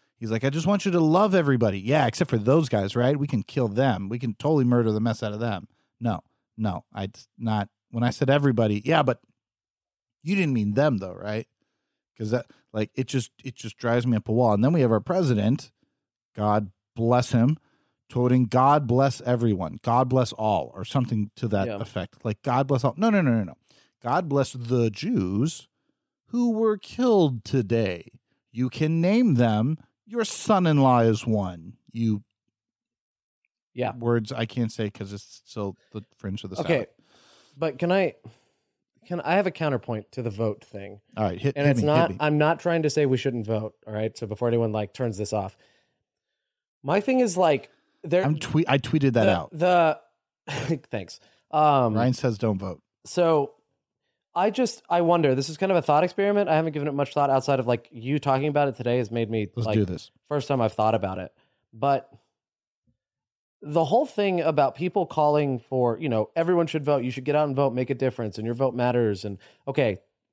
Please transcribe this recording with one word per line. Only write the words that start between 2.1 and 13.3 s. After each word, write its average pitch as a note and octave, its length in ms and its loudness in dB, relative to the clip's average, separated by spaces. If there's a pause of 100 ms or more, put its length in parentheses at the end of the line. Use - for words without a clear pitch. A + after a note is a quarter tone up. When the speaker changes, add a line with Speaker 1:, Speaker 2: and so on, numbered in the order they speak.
Speaker 1:
for A#2 100 2
those C3+ 300 2
guys, G2 260 -2
right? B2+ 220 0
We C#3+ 100 -4
can A#2 160 -2
kill B2 240 -2
them. G2+ 420 0
We A#2+ 80 -6
can A#2+ 160 -6
totally D3 300 0
murder A#2+ 280 2
the G#2+ 80 0
mess A2+ 220 -2
out G#2+ 100 -6
of G#2+ 80 -10
them. G#2+ 280 -6 (320)
No, A2+ 220 -4 (360)
no, G2+ 360 -4
I, G2+ 100 -8
it's - 240 -12 (100)
not. G#2+ 320 -4 (220)
When A#2 120 -4
I A#2+ 60 2
said C3 200 -2
everybody, A#2 540 2
yeah, D3+ 200 2
but B2+ 180 -2 (1040)
you F3 120 -4
didn't E3 180 0
mean G#2 200 0
them C#3 240 2
though, F#2 160 -8
right? G#2+ 340 -8 (720)
'Cause G#2+ 140 -6
that, A#2+ 160 -2 (260)
like, G#2+ 220 -2
it B2+ 120 -4
just, B2+ 240 -4 (120)